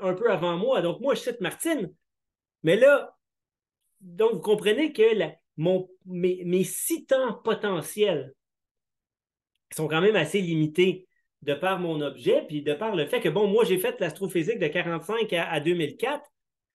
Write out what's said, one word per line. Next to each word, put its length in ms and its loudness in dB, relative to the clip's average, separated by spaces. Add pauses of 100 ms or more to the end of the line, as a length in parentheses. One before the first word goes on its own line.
un 120 -2
peu 180 0
avant 260 0
moi. 240 0
Donc, 180 -2
moi, 140 0
je 80 -2
cite 180 -6
Martine. 540 -4 (680)
Mais 120 6
là, 400 4 (840)
donc, 320 0
vous 80 -4
comprenez 500 2
que 240 4
la, 180 -2 (220)
mon, 340 0 (160)
mes, 380 -2
mes 220 2
citants 680 -2 (100)
potentiels 880 -2 (1400)
sont 140 -4
quand 140 2
même 160 4
assez 240 0
limités 640 0 (340)
de 140 -2
par 240 -2
mon 220 -4
objet, 460 0
puis 140 -8
de 120 -2
par 220 -4
le 120 -2
fait 140 -2
que, 80 0
bon, 180 2
moi, 160 4
j'ai 160 2
fait 200 -4
l'astrophysique 600 -2
de 80 0
quarante-cinq 680 -4
à, 160 -2
à 100 -2
deux 140 0
mille 240 -4
quatre. 320 -6 (460)